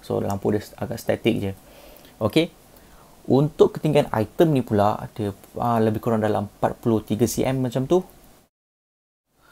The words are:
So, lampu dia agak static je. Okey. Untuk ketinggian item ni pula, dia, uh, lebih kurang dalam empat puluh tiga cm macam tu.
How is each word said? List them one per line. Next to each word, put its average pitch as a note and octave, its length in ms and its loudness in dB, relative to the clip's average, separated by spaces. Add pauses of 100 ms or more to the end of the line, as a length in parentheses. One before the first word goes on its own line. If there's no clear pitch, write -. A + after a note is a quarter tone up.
So, G#2+ 240 -4
lampu G2+ 240 -2
dia G#2+ 160 -2 (160)
agak A2 160 -8
static A2 400 -2
je. G2 160 -4 (720)
Okey. D#3+ 320 0 (760)
Untuk D3 480 2
ketinggian D3 320 0
item C#3+ 460 2
ni B2 80 0
pula, G#2+ 500 0
dia, G#2 160 -4 (240)
uh, A#2+ 240 -2
lebih A2 240 0
kurang A2+ 160 -2
dalam G#2 320 -2
empat A2+ 320 -4
puluh A2+ 160 2
tiga G#2+ 320 0
cm C3 320 -2
macam C3 240 -4
tu. F3+ 160 2 (1500)